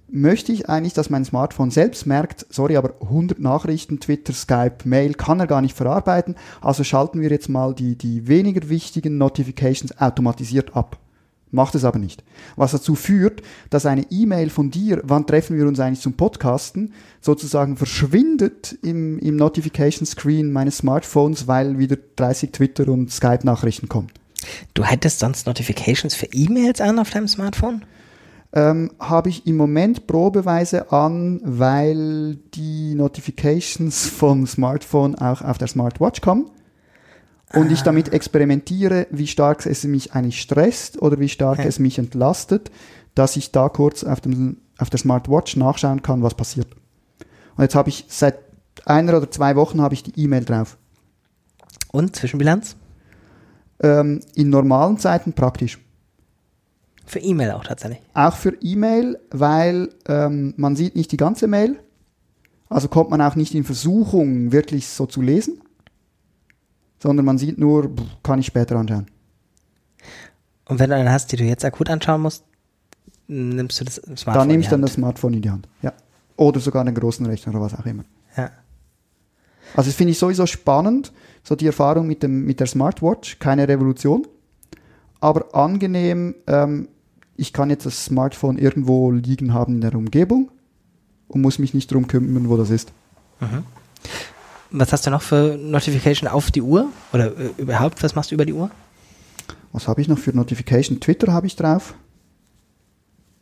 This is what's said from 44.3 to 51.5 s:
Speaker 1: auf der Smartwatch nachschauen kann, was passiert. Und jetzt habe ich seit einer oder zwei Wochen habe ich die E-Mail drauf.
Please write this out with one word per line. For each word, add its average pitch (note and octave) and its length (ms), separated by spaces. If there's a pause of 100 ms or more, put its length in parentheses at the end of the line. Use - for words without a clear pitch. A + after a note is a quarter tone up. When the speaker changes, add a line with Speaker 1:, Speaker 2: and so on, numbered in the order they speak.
Speaker 1:
auf C3 120
der C3+ 100
Smartwatch C3 580
nachschauen C3+ 440
kann, B2+ 220
was A#2 100
passiert. - 340 (880)
Und C3 80
jetzt C3+ 120
habe C#3+ 140
ich - 180
seit - 280 (500)
einer E3 320
oder C#3+ 140
zwei C#3 260
Wochen D3+ 240
habe C#3+ 120
ich C3 100
die - 140
E-Mail C#3 280
drauf. A2+ 320 (1120)